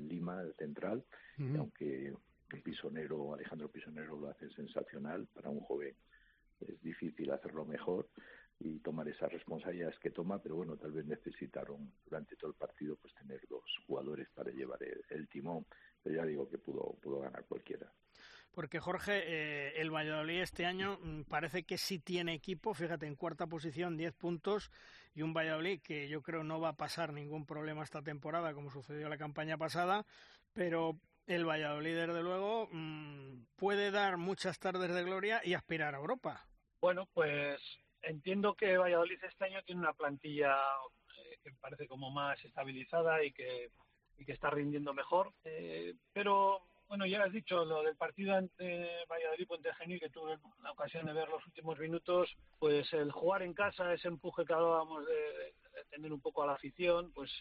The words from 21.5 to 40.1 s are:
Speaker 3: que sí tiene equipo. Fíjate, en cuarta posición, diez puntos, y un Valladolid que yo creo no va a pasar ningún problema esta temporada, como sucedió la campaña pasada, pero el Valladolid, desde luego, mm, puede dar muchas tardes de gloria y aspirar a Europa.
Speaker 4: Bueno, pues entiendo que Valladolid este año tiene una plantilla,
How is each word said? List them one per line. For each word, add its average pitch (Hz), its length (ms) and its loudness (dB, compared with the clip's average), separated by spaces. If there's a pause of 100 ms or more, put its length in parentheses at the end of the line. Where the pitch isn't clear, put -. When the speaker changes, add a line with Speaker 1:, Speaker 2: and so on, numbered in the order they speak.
Speaker 3:
que 175 140 -2
sí 190 200 -2
tiene 170 360 -2
equipo. 160 400 -2
Fíjate, 160 320 -2
en 143 100 -6
cuarta 165 300 -2
posición, 160 500 -2
diez 160 160 0
puntos, 175 580 0 (440)
y 151 80 -4
un 160 120 0
Valladolid 160 480 0
que 147 260 -6
yo 151 140 -4
creo 165 220 -4
no 160 160 -2
va 165 100 2
a 147 60 -6
pasar 156 360 -4
ningún 147 340 -6
problema 151 360 -4
esta 147 200 -8
temporada, 156 520 -2
como 143 160 -8
sucedió 147 380 -8
la 151 100 -2
campaña 156 380 -2
pasada, 175 480 2 (480)
pero 165 460 2 (280)
el 170 200 2
Valladolid, 156 500 2
desde 170 260 2
luego, 196 480 0
mm, 147 760 -8 (120)
puede 202 340 4
dar 196 280 4
muchas 180 400 0
tardes 180 340 8
de 175 120 6
gloria 196 400 6
y 180 100 6
aspirar 151 400 2
a 139 40 -2
Europa. 156 480 0 (340)
Speaker 4:
Bueno, 180 340 6
pues 143 440 4 (440)
entiendo 190 520 2
que 190 220 6
Valladolid 175 480 6
este 185 220 -4
año 190 180 -4
tiene 180 160 -4
una 160 140 4
plantilla, 143 600 2 (600)